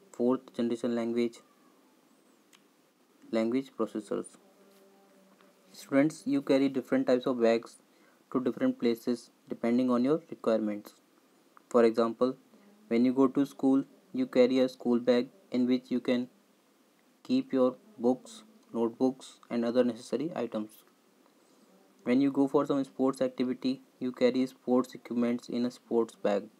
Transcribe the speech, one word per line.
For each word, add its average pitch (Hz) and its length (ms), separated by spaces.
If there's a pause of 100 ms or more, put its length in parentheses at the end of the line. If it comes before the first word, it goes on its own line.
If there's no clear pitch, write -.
(120)
fourth 123 460
generation 117 380
language, 117 420 (1900)
language 117 480
processors. 107 480 (1500)
Students, 143 540
you 139 160
carry 139 260
different 131 380
types 127 220
of 127 120
bags 113 360 (560)
to 131 120
different 127 360
places 120 500 (180)
depending 123 440
on 120 120
your 151 160 (120)
requirements. 110 640 (720)
For 120 160
example, 117 500 (540)
when 117 140
you 127 100
go 135 140
to 135 200
school, 135 360 (300)
you 127 140
carry 127 320
a 127 100
school 120 300
bag 123 300 (200)
in 123 160
which 123 240
you 123 100
can 123 280 (960)
keep 131 280
your 127 260 (200)
books, 123 460 (280)
notebooks, 117 680 (100)
and 120 160
other 120 180
necessary 123 520
items. 110 340 (1300)
When 123 180
you 139 100
go 135 160
for 139 200
some 143 160
sports 131 380
activity, 127 600 (180)
you 127 120
carry 127 340
sports 123 480
equipments 120 560
in 120 160
a 123 60
sports 113 420
bag. 101 300 (160)